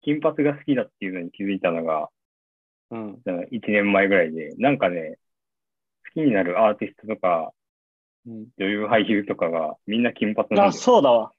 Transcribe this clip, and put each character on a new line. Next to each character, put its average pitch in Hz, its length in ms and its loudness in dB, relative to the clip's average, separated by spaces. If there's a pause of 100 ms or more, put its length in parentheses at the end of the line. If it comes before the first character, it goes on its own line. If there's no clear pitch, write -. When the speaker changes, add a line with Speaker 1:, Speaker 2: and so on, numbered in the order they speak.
Speaker 1:
金 147 200 -2
髪 156 220 0
が 143 140 2
好 - 80 -20
き 143 100 0
だ 123 80 -2
っ - 160 -8
て 101 80 -10
い 95 40 -6
う - 20 -10
の 90 80 -10
に 87 100 -12
気 - 140 -10
づ 98 80 -4
い 95 80 -4
た 92 100 0
の 82 140 -4
が、 78 260 -4 (800)
Speaker 2:
う 117 80 -10
ん。 104 260 -12
Speaker 1:
そ 101 60 -6
の 90 140 -6
一 - 240 -10
年 101 240 2
前 98 160 4
ぐ 98 60 2
ら 90 100 4
い 80 80 -6
で、 78 240 -10
な 120 140 2
ん 139 80 0
か 92 120 2
ね、 80 280 -8 (880)
好 - 80 -20
き 160 60 -4
に 147 120 2
な 98 100 0
る 90 200 0
ア 107 100 4
ー - 20 -2
テ 104 140 -8
ィ - 40 -14
ス - 40 -20
ト - 100 -20
と 107 100 -6
か、 85 380 -2 (720)
Speaker 2:
う 120 40 -18
ん。 110 180 -16 (100)
Speaker 1:
女 98 80 -2
優、 104 200 -2
俳 110 180 4
優 104 200 0
と 101 120 -6
か 85 140 -2
が 82 360 -4
み 107 120 -2
ん 120 40 2
な 120 100 0
金 214 220 -4
髪 - 160 -2
な - 40 -2
ん - 20 4
だ 202 80 6
よ。 196 40 6
Speaker 2:
あ、 180 40 2
そ 247 260 4
う 180 40 4
だ 135 100 6
わ。 113 260 2